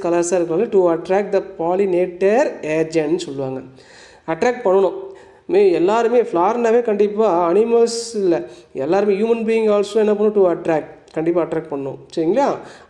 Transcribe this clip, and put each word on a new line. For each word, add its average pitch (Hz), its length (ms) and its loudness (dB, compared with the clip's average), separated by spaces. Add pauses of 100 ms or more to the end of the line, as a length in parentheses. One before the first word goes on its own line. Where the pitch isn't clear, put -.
கலர்ஸாக 175 340 0
இருக்கிறது 170 360 -2
to 190 80 4 (120)
attract 185 420 -2
the 185 60 -2 (180)
pollinator 185 840 0 (360)
agent 160 380 0 (100)
சொல்லுவாங்க. 135 340 -8 (720)
Attract 240 340 -2
பண்ணணும். 190 300 2 (560)
மே-, 202 140 4 (140)
எல்லாருமே 226 480 2
ஃப்ளார்னாவே 226 500 2 (120)
கண்டிப்பாக 208 580 2
animals 233 520 2 (220)
இல்லை, 170 160 2 (460)
எல்லாருமே 202 340 2
human 226 300 0
being 220 200 2 (100)
also 202 260 -2
என்ன 214 120 2
பண்ணும், 214 220 0
to 190 60 6 (100)
attract, 160 340 -2 (260)
கண்டிப்பாக 165 300 0
attract 160 260 -6
பண்ணும். 139 240 -8 (200)
சரிங்களா? 202 320 0 (420)